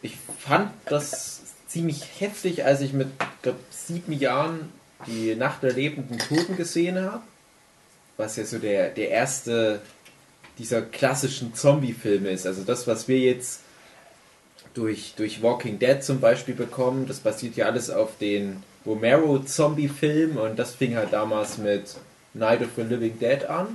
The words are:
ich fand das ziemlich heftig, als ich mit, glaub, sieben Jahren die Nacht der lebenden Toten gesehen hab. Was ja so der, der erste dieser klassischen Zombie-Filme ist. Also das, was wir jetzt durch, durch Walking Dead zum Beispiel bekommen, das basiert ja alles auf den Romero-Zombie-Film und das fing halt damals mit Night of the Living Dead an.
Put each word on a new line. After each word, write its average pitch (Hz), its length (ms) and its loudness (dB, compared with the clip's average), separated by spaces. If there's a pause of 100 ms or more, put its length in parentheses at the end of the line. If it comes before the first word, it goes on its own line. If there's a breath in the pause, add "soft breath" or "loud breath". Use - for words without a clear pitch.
ich - 160 -10 (220)
fand 175 320 2 (140)
das - 560 -4 (260)
ziemlich 165 520 -4
heftig, 190 460 -2
als 139 160 6
ich 139 120 -2
mit, 135 140 2 (360)
glaub, 123 120 0 (140)
sieben - 440 -8
Jahren 151 560 0 (360)
die 110 300 -2
Nacht 131 260 -2
der 131 120 2
lebenden 135 440 -4
Toten 170 400 0
gesehen 175 420 0
hab. 208 220 -4 (960)
Was 110 180 -6
ja 107 100 -4
so 117 120 -6
der, 101 320 2
der - 200 -2
erste 113 680 2 (800)
dieser 113 240 0
klassischen 127 720 -2
Zombie-Filme 113 800 2
ist. 92 160 -4
Also 95 160 -4
das, 120 240 -2
was 113 200 -2
wir 131 120 4
jetzt 127 420 2 (1120 loud breath)
durch, 110 420 -4
durch 107 260 -4
Walking 117 380 0
Dead 139 240 4
zum 131 160 0
Beispiel 123 340 4
bekommen, 127 540 0
das - 120 -8
basiert 113 360 -4
ja 110 120 2
alles 113 220 0
auf 101 300 0
den 101 420 -2 (240)
Romero-Zombie-Film 147 1500 2
und 110 220 -2
das 120 160 -4
fing 117 220 0
halt 104 160 0
damals 107 460 0
mit 101 360 0 (380)
Night 110 280 4
of 120 140 -2
the 120 60 -4
Living 113 380 -2
Dead 127 260 2
an. 175 300 -2